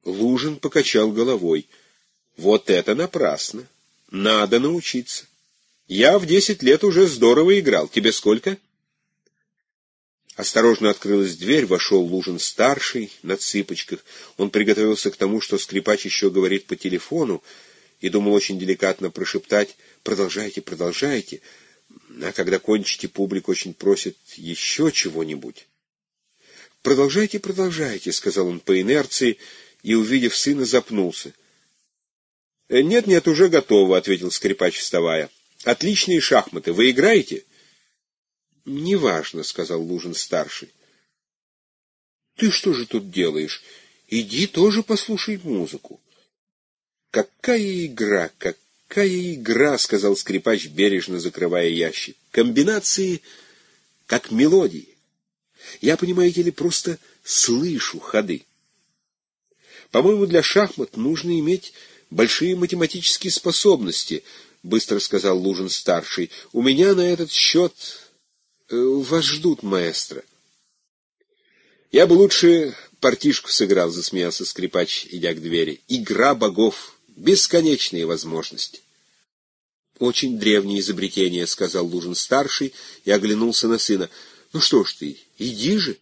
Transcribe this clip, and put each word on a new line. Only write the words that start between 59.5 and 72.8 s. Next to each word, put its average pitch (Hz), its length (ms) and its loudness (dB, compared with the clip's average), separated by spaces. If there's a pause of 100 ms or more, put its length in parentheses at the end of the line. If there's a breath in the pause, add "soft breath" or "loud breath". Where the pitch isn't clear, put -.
«По-моему, 196 360 4
для 165 160 4
шахмат 180 540 0
нужно 160 440 -2
иметь 175 320 -2 (380 loud breath)
большие 165 440 0
математические 175 800 -2
способности», — 123 880 0 (420 loud breath)
быстро 104 340 0
сказал 95 400 0
Лужин-старший. 92 920 -2 (220 loud breath)
«У 120 100 -2
меня 151 320 4
на 175 180 2
этот 165 180 -4
счет, - 420 2 (960)
э, 117 80 -6
вас 135 480 0
ждут, 151 380 -2
маэстро». 90 640 -4 (1700)
«Я 165 160 8
бы 170 60 8
лучше 170 600 6 (240 loud breath)